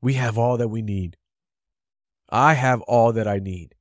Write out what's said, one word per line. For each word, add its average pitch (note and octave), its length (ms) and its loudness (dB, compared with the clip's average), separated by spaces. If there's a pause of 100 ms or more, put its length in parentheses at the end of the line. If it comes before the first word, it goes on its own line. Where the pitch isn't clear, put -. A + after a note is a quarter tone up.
We C3+ 120 0
have B2 220 -2
all A#2+ 200 0
that A#2 120 -2
we A2 140 -6
need. F#2+ 340 -6 (1120)
I C#3+ 260 4
have B2+ 280 0
all A#2 300 2
that A2 140 -2
I G2+ 120 0
need. F#2 420 -10